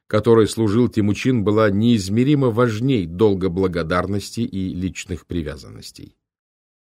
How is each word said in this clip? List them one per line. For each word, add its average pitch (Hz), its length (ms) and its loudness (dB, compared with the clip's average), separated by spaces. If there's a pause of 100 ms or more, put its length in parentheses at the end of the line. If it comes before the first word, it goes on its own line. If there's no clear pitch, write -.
которой 107 420 4
служил 113 400 0
Темучин, 107 560 0
была 107 240 2
неизмеримо 117 800 2
важней 113 560 0
долга 92 420 2
благодарности 90 920 -2
и 95 320 -6
личных 90 540 -8
привязанностей. 71 880 -12 (760)